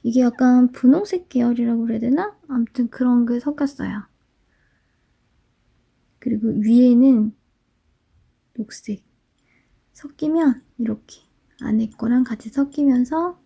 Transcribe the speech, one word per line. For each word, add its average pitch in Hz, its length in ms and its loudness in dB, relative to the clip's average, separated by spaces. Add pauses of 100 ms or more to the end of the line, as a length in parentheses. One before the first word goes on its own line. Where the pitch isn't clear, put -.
이게 233 140 0
약간 247 500 2
분홍색 349 600 0
계열이라고 240 520 -2
그래야 226 160 -4
되나? 294 480 -4
아무튼 240 440 -4
그런 247 360 0
게 240 140 -4
섞였어요. 277 640 -6 (2250)
그리고 226 260 -6
위에는 233 880 4 (1200)
녹색. - 500 -12 (920)
섞이면 302 680 -2 (160)
이렇게 220 440 -8 (380)
안에 220 300 -4
거랑 240 320 -2
같이 220 280 -8
섞이면서 277 960 -2